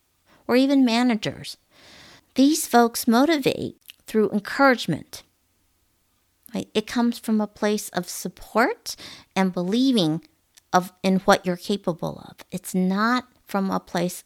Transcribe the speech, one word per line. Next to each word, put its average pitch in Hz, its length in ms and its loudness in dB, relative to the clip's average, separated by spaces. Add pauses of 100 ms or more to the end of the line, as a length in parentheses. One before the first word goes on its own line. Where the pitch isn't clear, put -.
(460)
or 233 100 2
even 269 280 4
managers. 226 720 0 (800)
These 285 320 2
folks 233 420 2
motivate 269 680 2 (300)
through 214 240 0
encouragement. 233 920 0 (1300)
Right? 196 180 -8
It 214 140 -2
comes 240 320 -2
from 220 220 -2
a 208 60 -2
place 208 440 -4
of 180 180 -6
support - 880 -4 (400)
and 190 160 2
believing 185 720 0 (480)
of, 180 200 2 (100)
in 190 180 2
what - 240 -6
you're 180 140 -4
capable 170 680 -8
of. - 240 -20
It's - 240 -12
not 202 540 0 (160)
from 196 260 -4
a 185 100 -4
place 175 460 -6